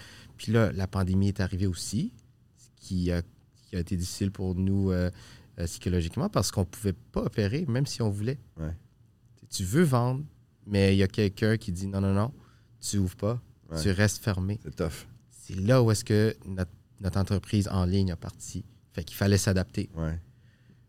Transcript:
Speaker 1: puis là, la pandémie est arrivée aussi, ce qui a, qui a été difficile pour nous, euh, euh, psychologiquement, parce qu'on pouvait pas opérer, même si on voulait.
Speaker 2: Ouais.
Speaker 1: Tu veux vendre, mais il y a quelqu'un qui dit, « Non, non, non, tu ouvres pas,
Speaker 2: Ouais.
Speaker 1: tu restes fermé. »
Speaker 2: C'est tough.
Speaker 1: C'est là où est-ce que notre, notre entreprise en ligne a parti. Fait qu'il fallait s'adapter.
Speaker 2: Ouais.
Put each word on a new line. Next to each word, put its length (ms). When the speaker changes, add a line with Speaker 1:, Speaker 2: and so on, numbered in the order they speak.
Speaker 1:
puis 160
là, 200
la 140
pandémie 420
est 120
arrivée 260
aussi, 460
ce 200
qui 340
a, 120
qui 80
a 60
été 160
difficile 340
pour 240
nous, 380
euh, 180
euh, 60
psychologiquement, 640
parce 240
qu'on 120
pouvait 280
pas 300
opérer, 460
même 180
si 140
on 100
voulait. 280
Speaker 2:
Ouais. 160
Speaker 1:
Tu 140
veux 180
vendre, 420
mais 280
il 40
y 40
a 60
quelqu'un 500
qui 140
dit, « 160
Non, 120
non, 140
non, 180
tu 180
ouvres 180
pas, 260
Speaker 2:
Ouais. 120
Speaker 1:
tu 80
restes 320
fermé. » 420
Speaker 2:
C'est 120
tough. 300
Speaker 1:
C'est 300
là 220
où 80
est-ce 140
que 300
notre, 240
notre 180
entreprise 500
en 160
ligne 280
a 40
parti. 480
Fait 120
qu'il 120
fallait 220
s'adapter. 560
Speaker 2:
Ouais. 240